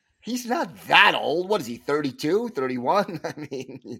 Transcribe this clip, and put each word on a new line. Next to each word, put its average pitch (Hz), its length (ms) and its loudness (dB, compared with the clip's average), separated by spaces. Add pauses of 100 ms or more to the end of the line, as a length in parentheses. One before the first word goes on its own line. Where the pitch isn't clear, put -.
(200)
He's 247 240 -6
not 233 320 -4 (120)
that 185 260 8
old. 139 340 -2
What 202 120 2
is 120 80 -8
he, 120 80 -8
thirty-two, 151 760 -2
thirty-one? 139 720 0
<laughs> - 20 -8
I 151 120 -6
mean, 131 480 -10
you - 80 -12
know. 113 80 -12